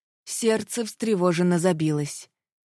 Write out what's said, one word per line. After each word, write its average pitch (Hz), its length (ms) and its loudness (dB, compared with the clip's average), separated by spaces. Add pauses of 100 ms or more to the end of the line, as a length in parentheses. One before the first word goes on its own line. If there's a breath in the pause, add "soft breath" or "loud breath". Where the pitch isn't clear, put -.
(240)
Сердце 220 600 -2
встревоженно 180 760 2
забилось. 156 680 -2 (380)